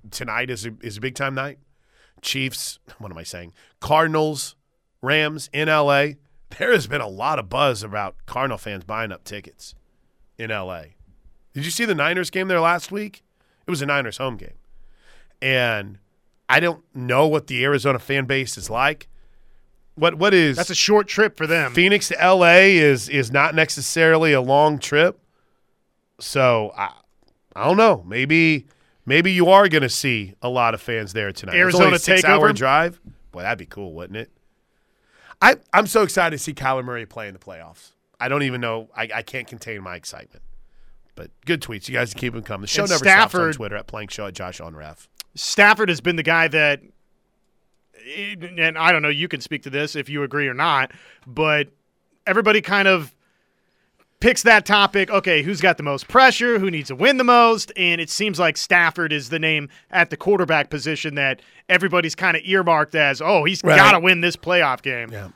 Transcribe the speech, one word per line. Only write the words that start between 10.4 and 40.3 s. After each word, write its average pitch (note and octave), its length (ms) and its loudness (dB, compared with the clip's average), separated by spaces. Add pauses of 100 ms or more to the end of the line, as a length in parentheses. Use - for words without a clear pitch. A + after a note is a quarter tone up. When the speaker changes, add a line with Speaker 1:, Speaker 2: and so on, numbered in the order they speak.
Speaker 1:
L F#2+ 220 -8
A. D#2 220 -18 (580)
Did C#3 120 -10
you E3+ 60 -8
see A#3 140 -4
the G3+ 100 -2
Niners E3 340 -2
game F#3+ 180 -6
there F3+ 120 0
last E3+ 320 0
week? G#3 320 -12 (420)
It - 60 -10
was D3 100 -4
a C#3+ 40 -6
Niners C#3 320 -4
home C3 200 -6
game. D#2 160 -16 (880)
And A#2 560 -2 (500)
I C3 120 4
don't E3+ 240 -2 (100)
know B2+ 340 2
what D3+ 200 -2
the B2+ 160 -4
Arizona C3+ 360 0
fan C3+ 260 -4
base C3 320 -6
is G2 120 -14
like. C3+ 380 -4 (880)
What, D#3+ 200 0
what G3 180 2
is D#3 240 4
Speaker 2:
That's E3+ 120 -4
a E3+ 60 -6
short G#3 320 2
trip G#3 300 -2
for D#3 100 -6
them. D3+ 260 -2
Speaker 1:
Phoenix F#3+ 360 2
to D#3+ 120 -4
L F#3 240 6
A F#3 320 8
is, C#3 320 4
is C3+ 220 -2
not D3+ 240 2
necessarily D#3+ 800 2
a C3 80 2
long C#3+ 380 2
trip. E3 400 0 (1000)
So, A#2+ 580 0
I, G2 140 -6 (640)
I G#2 100 -4
don't F3+ 120 4
know. F#3+ 300 4
Maybe, D3+ 600 0 (380)
maybe E3+ 260 2
you F3+ 180 2
are G3 180 8
gonna D3+ 220 0
see G#2+ 520 -4
a B2 80 -6
lot A#2+ 240 0
of G#2 80 -10
fans A2 320 -8
there G#2 180 -4
tonight. - 240 -10
It's F3+ 200 4
only F#3+ 120 6
Speaker 2:
Arizona F3+ 80 4
Speaker 1:
a E3 40 0
six-hour D#3 520 4
Speaker 2:
takeover? - 40 -2
Speaker 1:
drive. D3+ 460 0 (300)
Boy, F2 100 -14
that'd G#2 160 -6
be F2 80 -16
cool, F2+ 280 -16
wouldn't F2+ 240 -14
it? - 140 -14 (1120)
I, A#3+ 140 6 (180)
I'm G#3 140 2
so G#3+ 160 2
excited E3+ 340 0
to - 60 -10
see D#3 100 -10
Kyler C3 300 -4
Murray A#2+ 220 -10
play G#2+ 220 -16
in G2 60 -16
the F#2 60 -20
playoffs. E2 520 -20 (280)
I B2 100 -4
don't C#3+ 140 0
even B2+ 180 -4
know. A2+ 340 -6
I, A2 200 -8
I A#2 60 -6
can't B2 260 -12
contain A2 340 -14
my F2+ 140 -14
excitement. - 480 -20 (720)